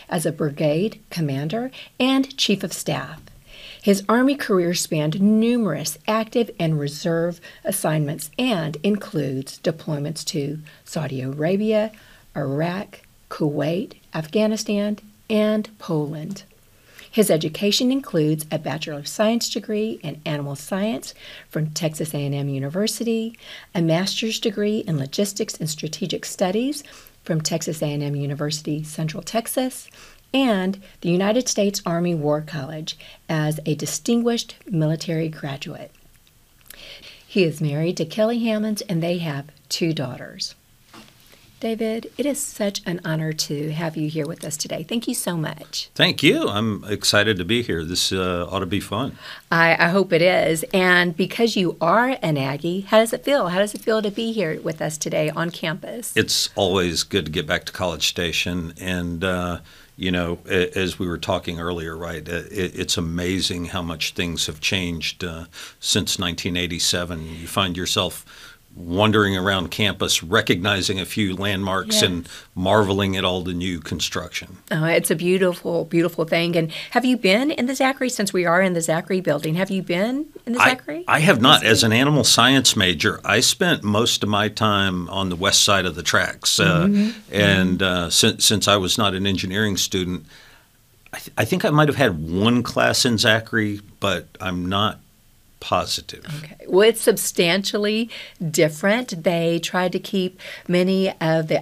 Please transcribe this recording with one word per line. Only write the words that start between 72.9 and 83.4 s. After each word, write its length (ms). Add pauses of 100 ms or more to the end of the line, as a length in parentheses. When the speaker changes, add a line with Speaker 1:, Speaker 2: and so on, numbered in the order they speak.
Speaker 2:
at 80
all 160
the 120
new 280
construction. 800 (120)
Speaker 1:
Oh, 140
it's 260
a 40
beautiful, 680
beautiful 400
thing. 320
And 160 (200)
have 120
you 140
been 340
in 140
the 100
Zachary, 320
since 240
we 140
are 160
in 100
the 80
Zachary 400
building, 360
have 140
you 140
been 440 (180)
in 80
the 80
Speaker 2:
I, 80
Speaker 1:
Zachary? 360
Speaker 2:
I 140
have 220
not. 220
Speaker 1:
Yes. 80
Speaker 2:
As 120
an 80
animal 320
science 540
major, 480
I 160